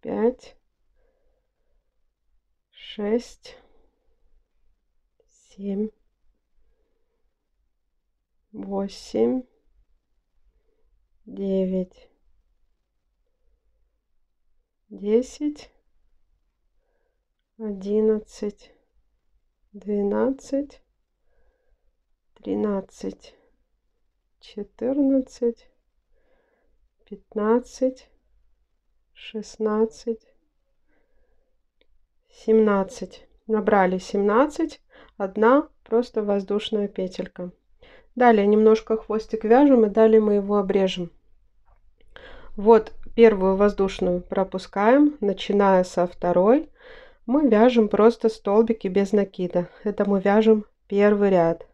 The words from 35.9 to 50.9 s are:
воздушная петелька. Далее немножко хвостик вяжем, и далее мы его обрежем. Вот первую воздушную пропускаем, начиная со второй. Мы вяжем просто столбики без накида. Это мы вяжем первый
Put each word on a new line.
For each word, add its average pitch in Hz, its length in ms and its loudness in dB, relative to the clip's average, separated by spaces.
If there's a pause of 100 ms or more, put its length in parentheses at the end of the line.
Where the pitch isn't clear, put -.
воздушная 202 640 -4
петелька. 185 640 -10 (640)
Далее 233 300 4
немножко 220 500 2
хвостик 220 480 -8
вяжем, 240 420 4
и - 20 -2
далее 220 320 4
мы 208 140 0
его 202 220 -2
обрежем. 190 560 -2 (1400)
Вот 220 360 4 (220)
первую 202 400 4
воздушную 190 680 -2
пропускаем, 202 1000 0
начиная 196 640 0
со 180 240 -4
второй. 185 600 0 (560)
Мы 277 240 0
вяжем 220 400 4
просто 220 400 4
столбики 220 600 -2
без 196 240 -2
накида. 185 560 -2 (160)
Это 202 240 -4
мы 196 120 0
вяжем 214 440 2 (240)
первый 202 420 2